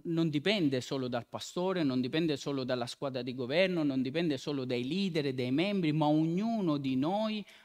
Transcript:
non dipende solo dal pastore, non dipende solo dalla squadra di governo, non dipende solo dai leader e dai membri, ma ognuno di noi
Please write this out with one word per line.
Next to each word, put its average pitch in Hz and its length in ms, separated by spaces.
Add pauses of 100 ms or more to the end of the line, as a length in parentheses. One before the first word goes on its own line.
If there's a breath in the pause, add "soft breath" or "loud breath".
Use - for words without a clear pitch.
non 165 240
dipende 143 520
solo 131 280
dal 120 180
pastore, 180 560
non 127 180
dipende 151 360
solo 135 280
dalla 123 220
squadra 131 360
di 123 120
governo, 160 480
non 131 200
dipende 143 340
solo 139 280
dai 123 220
leader 165 400
e 131 80
dai 127 160
membri, 170 420
ma 151 140
ognuno 165 680
di 135 200
noi 208 480 (200 loud breath)